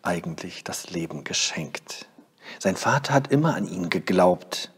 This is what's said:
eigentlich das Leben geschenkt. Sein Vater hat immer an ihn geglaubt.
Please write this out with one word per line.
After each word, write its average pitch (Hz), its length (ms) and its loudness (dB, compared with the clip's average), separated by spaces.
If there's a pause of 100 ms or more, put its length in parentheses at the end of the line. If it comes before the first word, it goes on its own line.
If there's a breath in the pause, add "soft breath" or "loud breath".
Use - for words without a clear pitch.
eigentlich 87 640 -6
das - 240 -8
Leben 80 340 -6
geschenkt. - 840 -4 (520 loud breath)
Sein - 160 2
Vater 139 380 2
hat 139 180 4
immer 151 240 4
an 202 140 -2
ihn 87 200 -4
geglaubt. - 880 2